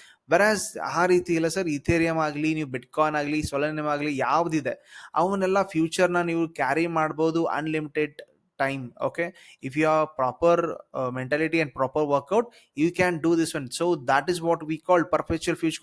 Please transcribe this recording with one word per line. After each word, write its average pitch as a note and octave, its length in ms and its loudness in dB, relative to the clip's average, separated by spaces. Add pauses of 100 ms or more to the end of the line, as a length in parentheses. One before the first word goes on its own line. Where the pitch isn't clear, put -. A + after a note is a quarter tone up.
(280)
Whereas F#3 520 2
ಆ C#3+ 260 0
ರೀತಿ F3+ 280 4
ಇಲ್ಲ E3 140 2
ಸರ್, F#3 180 -4
Ethereum E3 560 0
ಆಗ್ಲಿ, D3+ 320 -2
ನೀವು D3+ 160 -4
Bitcoin D3+ 460 -2
ಆಗ್ಲಿ, D3 240 -2
Solana D3+ 460 -2
ಆಗ್ಲಿ, D3 300 -2
ಯಾವ್ದಿದೆ C#3+ 1000 -2
ಅವನ್ನೆಲ್ಲ F#3+ 480 2
ಫ್ಯೂಚರ್ F3 480 0
ನ F3 100 0
ನೀವು E3 280 0
ಕ್ಯಾರಿ D#3 380 0
ಮಾಡ್ಬೋದು D#3+ 580 0
ಅನ್‌ಲಿಮಿಟೆಡ್ D3+ 800 -4 (400)
time. C3+ 220 -4
Okay, C3 500 -6 (320)
if C3 120 -10
you D#3 60 4
have D#3 220 2 (140)
proper, E3+ 460 2
uh, B2+ 520 -6
mentality D#3 440 0
and C#3+ 100 -4
proper C3+ 360 0
workout, C#3+ 360 2 (400)
you F3 160 2
can F3+ 200 0
do E3 120 2
this E3 240 2
one. C#3 100 -6
So E3+ 280 0
that C#3+ 380 2
is E3+ 60 -2
what E3 200 0
we D#3 140 -6
call F3 260 2
perpetual D#3+ 540 0
future D#3+ 300 -2